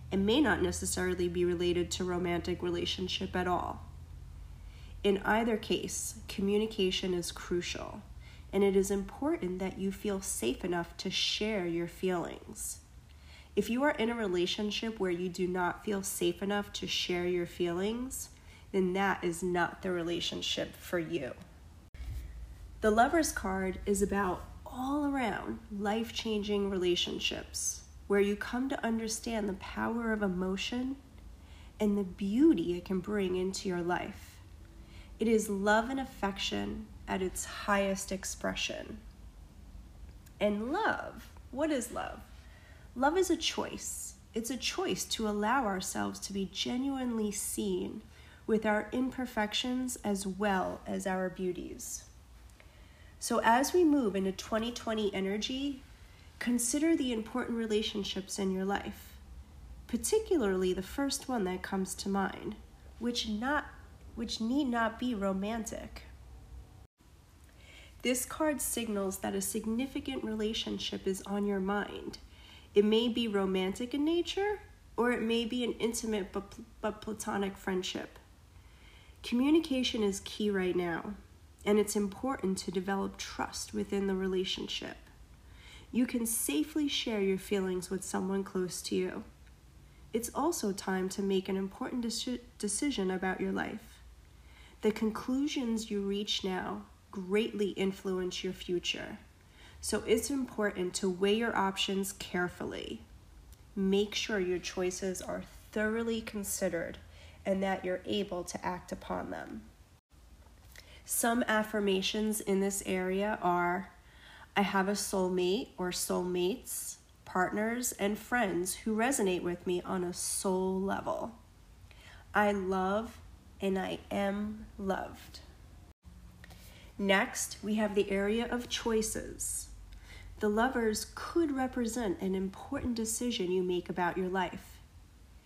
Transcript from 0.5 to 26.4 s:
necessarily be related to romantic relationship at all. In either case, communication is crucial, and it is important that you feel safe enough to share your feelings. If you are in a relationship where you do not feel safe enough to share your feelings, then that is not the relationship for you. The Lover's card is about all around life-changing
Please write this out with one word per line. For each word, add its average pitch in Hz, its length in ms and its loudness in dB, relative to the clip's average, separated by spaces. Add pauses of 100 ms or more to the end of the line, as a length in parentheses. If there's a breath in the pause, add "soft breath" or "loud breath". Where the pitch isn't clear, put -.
necessarily 185 680 0
be 175 160 2
related 175 460 2
to - 120 -2
romantic 175 580 0
relationship 180 760 -2
at 180 120 2
all. - 380 0 (1160 loud breath)
In 196 160 6
either 226 360 4
case, - 600 -2 (120)
communication 196 840 2
is 175 180 -2
crucial, - 680 -4 (500 loud breath)
and 196 120 6
it 196 120 6
is 190 160 6
important 196 680 -2
that 190 200 -4
you 190 120 0
feel 196 280 -2
safe 226 460 -2
enough 175 320 -2
to 190 120 -4
share 208 560 0
your 170 220 0
feelings. - 920 -4 (760 loud breath)
If 208 140 4
you 247 140 2
are 294 80 6
in 240 180 2
a 233 60 0
relationship 208 840 0
where 185 120 2
you 175 160 0
do 180 200 0
not 180 360 0
feel 196 200 0
safe - 380 0
enough 202 320 0
to 190 140 -6
share 175 380 0
your 175 200 2
feelings, 196 840 -2 (420 loud breath)
then 185 220 4
that 196 300 2
is 170 180 0
not 175 400 2
the 190 100 0
relationship 175 840 -2
for - 240 -2
you. 160 340 -2 (1500 loud breath)
The 220 100 6
Lover's 285 400 6
card 190 540 -2
is 202 160 4
about 196 420 2 (220)
all 269 400 -2
around 240 540 0 (180)
life-changing 208 920 0